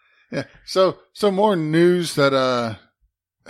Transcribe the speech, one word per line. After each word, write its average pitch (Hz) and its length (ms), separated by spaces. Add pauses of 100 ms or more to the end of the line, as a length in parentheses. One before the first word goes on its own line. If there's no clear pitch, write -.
(300)
Yeah, 151 140 (220)
so, 185 320 (160)
so 208 160
more 202 260
news 165 600
that, 139 180
uh, 123 400 (760)